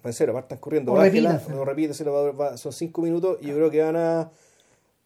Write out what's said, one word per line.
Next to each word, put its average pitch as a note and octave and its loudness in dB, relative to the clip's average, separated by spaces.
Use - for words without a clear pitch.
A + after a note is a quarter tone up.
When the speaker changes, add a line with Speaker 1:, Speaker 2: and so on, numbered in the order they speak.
Speaker 1:
en A#2+ -8
serio, D3 0
partan B2+ -10
corriendo. C#3 -2
Speaker 2:
O C3 4
Speaker 1:
Bájela, F#3+ 6
Speaker 2:
repítansela. D3 -4
Speaker 1:
o C3+ -4
repítesela, D3 -2
va, C#3+ 2
va, C3+ -4
son C#3 -10
cinco E3 -6
minutos E3+ 0
y C#3+ -8
yo C#3+ -4
creo D#3 4
que D3+ 2
van D#3+ 0
a... E3 0